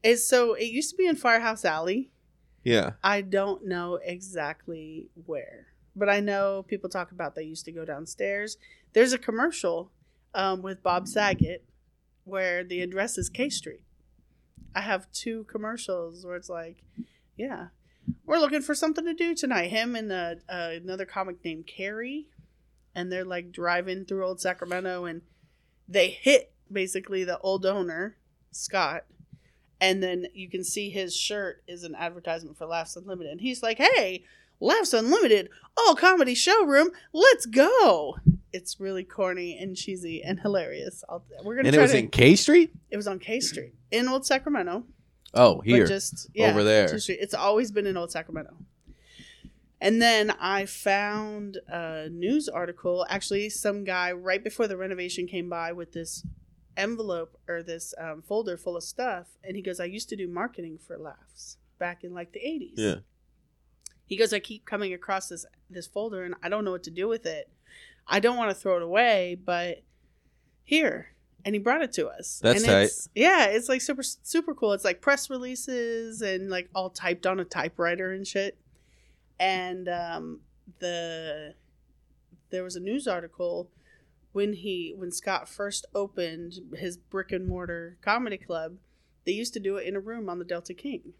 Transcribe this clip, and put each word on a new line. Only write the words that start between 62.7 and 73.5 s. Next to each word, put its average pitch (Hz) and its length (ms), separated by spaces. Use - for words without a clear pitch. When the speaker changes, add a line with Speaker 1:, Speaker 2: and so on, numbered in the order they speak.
Speaker 2:
Yeah. 107 180
Speaker 1:
He 196 120
goes, 220 160
"I 208 60
keep - 260
coming 202 280
across 190 360
this, 170 160
this 180 180
folder 202 360
and 175 100
I 175 60
don't 208 160
know 190 60
what 180 120
to 165 80
do 180 160
with 226 180
it. 156 240
I 196 80
don't 240 180
wanna 214 180
throw 190 200
it 175 80
away, 190 520
but 175 480
here." - 500
And 208 100
he 208 40
brought 247 220
it 247 120
to 151 160
us. - 340
Speaker 2:
That's 123 200
Speaker 1:
And - 60
Speaker 2:
tight. 98 140
Speaker 1:
it's, - 320
yeah, 311 300
it's, 220 240